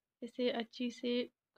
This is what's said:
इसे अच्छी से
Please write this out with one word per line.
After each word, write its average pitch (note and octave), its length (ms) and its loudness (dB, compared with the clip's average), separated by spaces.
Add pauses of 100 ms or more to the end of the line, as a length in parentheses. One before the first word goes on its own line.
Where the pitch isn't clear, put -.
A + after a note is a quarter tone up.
(220)
इसे B3 300 0
अच्छी A#3 380 -2
से A#3+ 320 0 (360)